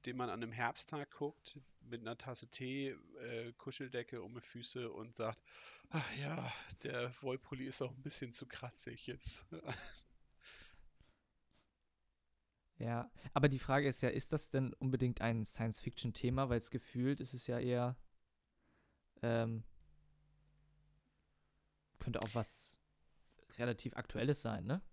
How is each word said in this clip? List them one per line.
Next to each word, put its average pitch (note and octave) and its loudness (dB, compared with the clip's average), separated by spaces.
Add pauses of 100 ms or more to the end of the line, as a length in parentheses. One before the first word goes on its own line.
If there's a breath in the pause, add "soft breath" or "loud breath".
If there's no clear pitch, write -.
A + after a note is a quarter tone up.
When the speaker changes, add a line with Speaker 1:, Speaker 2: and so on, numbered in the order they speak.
Speaker 1:
den B2 -2
man B2 2
an A#2 -2
einem A2+ -4
Herbsttag B2 0
guckt, - -6 (220)
mit A#2+ -8
einer A#2 -4
Tasse B2 -8
Tee, C3+ -2 (320)
äh, A#2 -4
Kuscheldecke B2+ -4
um G#2 -8
die A#2+ -6
Füße A#2+ -4
und A2+ -8
sagt, A2 0 (500 loud breath)
"Ach D3 0
ja, D3 -2 (320 loud breath)
der B2 0
Wollpulli C3 -2
ist C3 -4
auch A#2+ 0
ein B2 -14
bisschen C#3 -4
zu - -6
kratzig - -8
jetzt." - -6
<laughs> - -8 (2750 loud breath)
Speaker 2:
Ja, A#2 0 (240 loud breath)
aber C#3 10
die C3+ 6
Frage C#3+ 4
ist C3 0
ja, B2+ 4
ist - 0
das - -2
denn C3+ 2
unbedingt B2+ 4
ein A2+ 4
Science-Fiction-Thema? A#2+ 0
Weil's A#2 4
gefühlt B2+ 2
ist B2 -4
es B2 -6
ja A#2+ 2
eher, B2 4 (1300 soft breath)
ähm, A2+ 2 (2250)
könnte A#2 2
auch A2 2
was - -2 (800)
relativ A#2+ 0
Aktuelles - 2
sein, - 0
ne? D#3 2 (120)